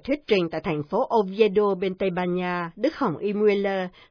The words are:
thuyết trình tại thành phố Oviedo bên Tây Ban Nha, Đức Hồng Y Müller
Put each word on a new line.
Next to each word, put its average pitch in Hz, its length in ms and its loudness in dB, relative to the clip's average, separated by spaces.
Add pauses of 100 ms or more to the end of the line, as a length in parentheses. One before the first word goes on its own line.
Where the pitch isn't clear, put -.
thuyết 294 240 -2
trình 180 240 2
tại 160 120 -4
thành 151 200 -2
phố 214 260 -2 (100)
Oviedo 202 560 2
bên 190 200 -4
Tây 196 140 -2
Ban 180 240 0
Nha, 175 420 -4
Đức 269 200 0
Hồng 180 220 -2
Y 202 160 -2
Müller 196 540 2 (240)